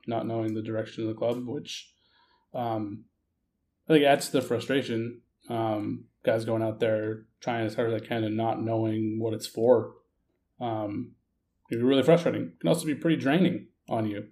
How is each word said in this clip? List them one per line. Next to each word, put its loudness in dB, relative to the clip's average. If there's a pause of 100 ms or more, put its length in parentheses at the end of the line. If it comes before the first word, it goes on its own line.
not -2
knowing -2
the -4
direction -6
of -2
the -6
club, -2
which, -10 (640)
um, -4 (840)
I 6
think 8
adds 6
to -14
the 2
frustration. -2 (280)
Um, -4 (180)
guys 0
going 0
out -2
there -2 (160)
trying -2
as -4
hard 0
as -2
they -14
can -2
and -2
not 0
knowing 0
what -2
it's -8
for. 4 (640)
Um, -6 (500)
it -8
can -2
be 2
really 6
frustrating. 4
It -12
can 2
also 2
be 0
pretty 0
draining 2 (200)
on 0
you -6